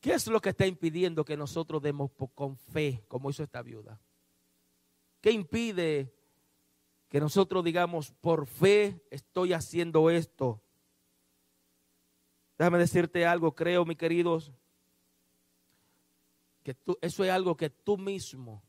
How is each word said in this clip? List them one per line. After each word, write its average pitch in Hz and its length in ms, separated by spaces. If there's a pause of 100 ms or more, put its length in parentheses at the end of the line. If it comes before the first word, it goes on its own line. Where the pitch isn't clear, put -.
¿Qué 285 120
es 320 160
lo 220 120
que 190 100
está 190 180
impidiendo 170 560
que 151 120
nosotros 156 460
demos 143 300
po-, 131 160
con 139 280
fe, 143 520
como 135 220
hizo 147 120
esta 123 200
viuda? 110 380 (1200)
¿Qué 214 120
impide 180 800 (960)
que 143 100
nosotros 185 460
digamos, 170 480
"Por 165 340
fe 202 640
estoy 180 440
haciendo 165 540
esto"? 143 520 (2000)
Déjame 170 200
decirte 170 480
algo, 170 280
creo, 175 300
mis 165 120
queridos, 165 560 (2000)
que 131 120
tú, - 280
eso 175 220
es 185 60
algo 185 260
que 156 120
tú 202 300
mismo 135 680